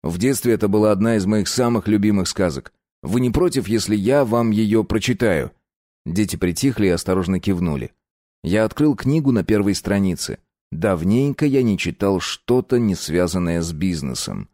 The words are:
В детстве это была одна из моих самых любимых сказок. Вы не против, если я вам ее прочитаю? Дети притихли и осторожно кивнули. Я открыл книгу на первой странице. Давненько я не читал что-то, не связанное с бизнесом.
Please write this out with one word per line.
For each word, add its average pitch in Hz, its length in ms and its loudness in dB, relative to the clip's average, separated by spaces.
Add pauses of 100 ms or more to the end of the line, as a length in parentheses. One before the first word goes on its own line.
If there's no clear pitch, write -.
В 85 80 -6
детстве 120 380 0
это 101 140 0
была 107 220 4
одна 110 260 2
из 95 100 0
моих 104 220 0
самых 120 380 -2
любимых 104 420 2
сказок. 80 440 -4 (300)
Вы 107 180 -2
не 123 100 0
против, 143 380 0
если 107 260 0
я 127 300 2
вам 113 280 0
ее 107 300 2
прочитаю? 104 720 0 (540)
Дети 98 300 -2
притихли 104 500 0
и 90 40 4
осторожно 92 500 0
кивнули. 85 520 -2 (500)
Я 104 220 0
открыл 143 320 0
книгу 139 360 0
на 101 120 2
первой 101 300 2
странице. 98 640 -2 (340)
Давненько 101 720 0
я 135 180 2
не 107 140 2
читал 95 440 0
что-то, - 580 0
не 107 160 2
связанное 85 680 -2
с 82 140 -6
бизнесом. 69 800 -6